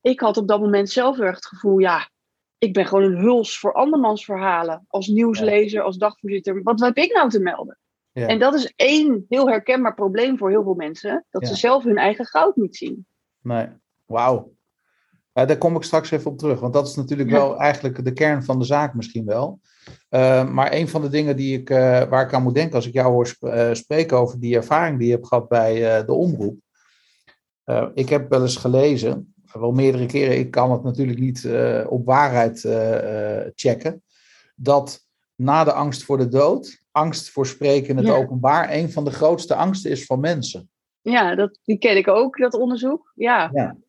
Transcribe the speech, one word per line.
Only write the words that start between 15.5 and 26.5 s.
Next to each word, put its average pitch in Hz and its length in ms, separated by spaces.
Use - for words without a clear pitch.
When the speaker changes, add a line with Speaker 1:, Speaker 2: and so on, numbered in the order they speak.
Speaker 2:
kom 165 180
ik 160 80
straks 160 280
even 156 200
op 135 60
terug, 139 220
want 120 140
dat 143 140
is - 80
natuurlijk 139 340
Speaker 1:
Ja. 135 60
Speaker 2:
wel 139 240
eigenlijk 139 460
de 127 80
kern 147 300
van 131 160
de 123 60
zaak 143 280
misschien 117 320
wel. 113 340
Eh, 131 400
maar 131 240
een 160 140
van 160 140
de 143 80
dingen 147 260
die 135 240
ik, 131 100
eh, 127 340
waar 131 220
ik 127 80
aan 131 100
moet 123 100
denken 156 220
als 120 120
ik 120 60
jou 127 200
hoor 120 140
sp-, - 160
eh, 117 300
spreken 151 440
over 123 220
die 120 160
ervaring 151 440
die 117 80
je 120 60
hebt 120 140
gehad 120 200
bij, 113 520
eh, 110 60
de - 80
omroep. 131 460